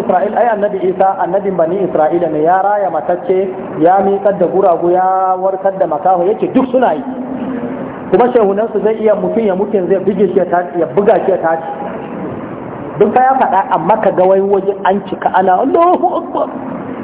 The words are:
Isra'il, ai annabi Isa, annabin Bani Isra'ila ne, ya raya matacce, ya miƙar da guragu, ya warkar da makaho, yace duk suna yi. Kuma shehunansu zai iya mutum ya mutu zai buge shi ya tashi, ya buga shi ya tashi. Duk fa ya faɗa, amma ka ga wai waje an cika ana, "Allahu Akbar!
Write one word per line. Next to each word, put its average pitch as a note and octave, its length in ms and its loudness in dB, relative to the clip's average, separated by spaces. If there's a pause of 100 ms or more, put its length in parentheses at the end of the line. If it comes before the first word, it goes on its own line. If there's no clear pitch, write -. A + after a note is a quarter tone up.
Isra'il, F#3+ 320 0
ai A3+ 160 2
annabi G3+ 320 -2
Isa, F#3+ 400 0
annabin F#3 340 -2
Bani E3+ 300 0
Isra'ila D#3+ 460 2
ne, D3+ 100 -2
ya F3 200 4
raya G3+ 280 0
matacce, F#3 560 -2 (320)
ya F3+ 240 6
miƙar G3 360 0
da F3+ 80 2
guragu, F3 440 2
ya F#3 480 2
warkar F#3+ 400 -2
da F#3 80 0
makaho, F3 400 2
yace G3+ 260 0
duk C4 180 2
suna A#3 240 2
yi. D3 80 -6 (1080)
Kuma A#3+ 200 4
shehunansu G#3+ 540 0
zai A3 160 2
iya G#3+ 160 4
mutum F#3 260 -2
ya G3 140 0
mutu G#3 320 0
zai F#3+ 100 2
buge F#3+ 320 2
shi F#3+ 80 0
ya F3+ 80 2
tashi, F3+ 320 -2
ya D#3+ 80 0
buga F#3+ 380 2
shi F#3+ 80 2
ya F3 60 0
tashi. D#3+ 280 -2 (1300)
Duk G#3+ 100 4
fa B3 160 2
ya C4+ 80 4
faɗa, G3 260 2 (140)
amma F3 240 2
ka G#3 140 0
ga E3+ 100 2
wai F#3+ 160 6
waje G3 320 0 (140)
an G3 160 0 (100)
cika - 240 -4
ana, F#3 320 2
"Allahu E4+ 400 4 (160)
Akbar! - 240 -4 (580)